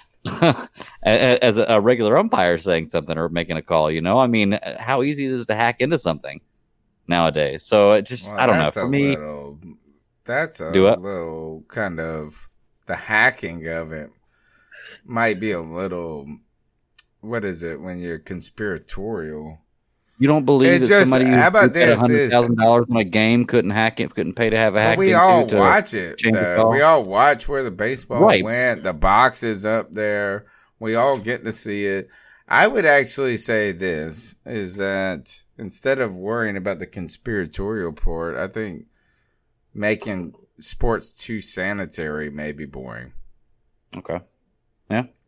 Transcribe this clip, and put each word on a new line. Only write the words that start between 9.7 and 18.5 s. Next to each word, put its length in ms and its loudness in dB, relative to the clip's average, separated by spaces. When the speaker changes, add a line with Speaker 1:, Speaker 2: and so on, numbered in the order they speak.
Speaker 2:
that's 360 -6
a 100 -8
Speaker 1:
Do 120 4
what? 180 4
Speaker 2:
little 680 -10
kind 300 -6
of, 520 -10
the 120 -8
hacking 720 -2
of 240 -8
it 180 -12
might 320 -2
be 120 -4
a 100 -4
little, 680 -8
what 240 -8
is 180 -6
it 160 -8
when 200 -12
you're 200 -8
conspiratorial? 1400 -10